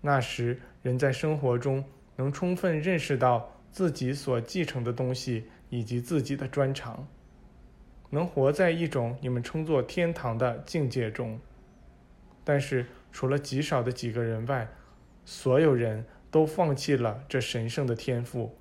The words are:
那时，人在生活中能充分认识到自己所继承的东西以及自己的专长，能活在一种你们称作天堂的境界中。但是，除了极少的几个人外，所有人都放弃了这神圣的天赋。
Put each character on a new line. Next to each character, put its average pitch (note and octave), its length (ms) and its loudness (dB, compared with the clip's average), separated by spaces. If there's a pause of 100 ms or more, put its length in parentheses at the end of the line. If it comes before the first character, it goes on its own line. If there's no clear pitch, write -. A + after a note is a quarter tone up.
那 C#3+ 200 4
时， A#2+ 400 -2 (220)
人 B2+ 160 0
在 C3+ 140 4
生 D#3 260 0
活 B2+ 180 2
中 C3+ 280 -2 (320)
能 C3+ 160 -2
充 F3+ 240 -2
分 E3+ 240 0
认 F3 180 0
识 C#3+ 180 -2
到 B2 540 2
自 F#3 180 0
己 C3 240 -2
所 C3 280 0
继 E3 240 -2
承 B2+ 180 -4
的 A#2+ 100 -2
东 B2+ 220 -2
西 A#2 300 -4 (260)
以 A#2 140 -4
及 A#2+ 160 -2
自 D3+ 200 0
己 F3 160 -2
的 C#3 120 -6
专 C3+ 260 0
长， B2+ 320 -10 (1040)
能 D#3 160 0
活 C#3 240 4
在 E3+ 220 4
一 E3 160 0
种 B2 320 -2
你 C3 80 -4
们 B2 120 0
称 D#3 240 -4
作 D3+ 160 2
天 E3+ 320 0
堂 A#2+ 240 -4
的 A#2+ 300 0
境 C#3+ 240 0
界 A#2+ 180 -2
中。 A2+ 300 -6 (1040)
但 C#3+ 180 4
是， B2+ 260 0 (260)
除 - 160 -2
了 C#3+ 100 2
极 C#3+ 240 -2
少 C#3+ 200 0
的 B2 100 0
几 A#2+ 180 -4
个 A#2 120 -2
人 A2+ 240 -2
外， B2 220 -2 (560)
所 C3 360 4
有 D#3 120 8
人 A#2 320 0 (260)
都 D#3 140 6
放 D#3 300 2
弃 C#3 220 2
了 A#2+ 320 0
这 C3 120 0
神 A#2 280 -2
圣 C3+ 180 -2
的 A#2+ 80 0
天 A#2+ 300 -2
赋。 A#2 360 -6